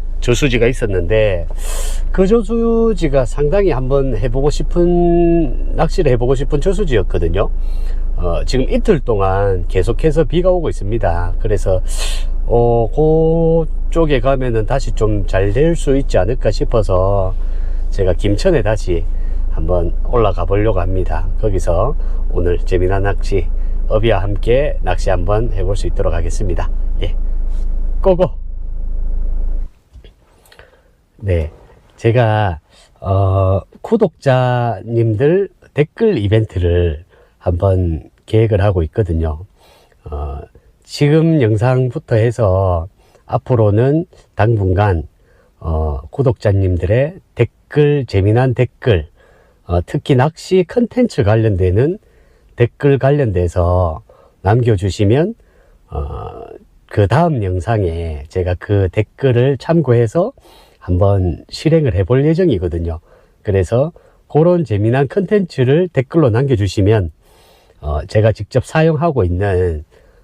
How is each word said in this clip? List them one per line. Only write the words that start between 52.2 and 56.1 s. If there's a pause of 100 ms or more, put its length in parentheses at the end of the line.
댓글
관련돼서 (400)
남겨주시면, (540)
어, (440)